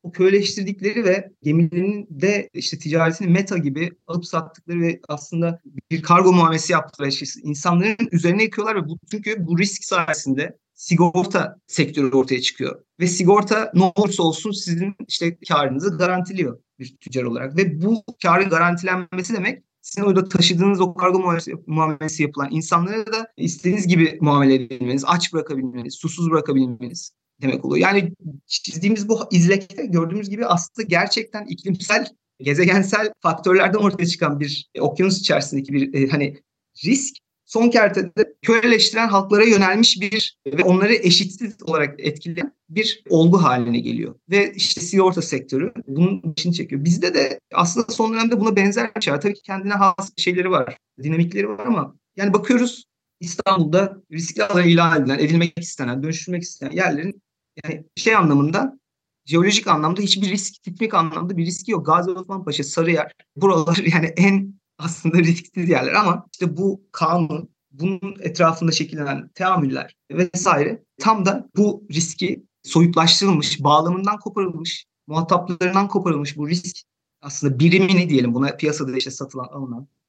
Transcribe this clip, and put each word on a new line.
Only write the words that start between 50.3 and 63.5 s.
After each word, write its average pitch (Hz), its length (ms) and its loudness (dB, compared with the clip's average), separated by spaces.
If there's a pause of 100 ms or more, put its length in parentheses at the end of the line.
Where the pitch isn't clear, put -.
var, 135 260 0 (260)
dinamikleri 170 460 0
var 208 160 -8
ama 190 300 -2 (200)
yani 196 180 0
bakıyoruz 240 520 0 (340)
İstanbul'da 180 840 0 (100)
riskli 170 320 -6
alan 180 240 2
ilan 165 340 6
edilen, 135 180 0
edilmek 165 380 2
istenen, 135 460 -6
dönüştürmek 170 400 -6
istenen 139 280 -12
yerlerin 170 520 -4 (400)
yani 156 220 -10 (100)
şey 220 200 2
anlamında, 165 640 2 (460)
jeolojik 190 420 2
anlamda 156 340 0
hiçbir 196 280 0
risk, 196 260 -6 (100)
sismik 208 280 -6
anlamda 165 440 -2
bir 165 80 0
riski 175 260 -6
yok. 160 140 -4
Gazi 175 260 2
Osman 185 320 -8
Paşa, 147 200 -6
Sarıyer, 165 480 -2 (240)
buralar 165 420 2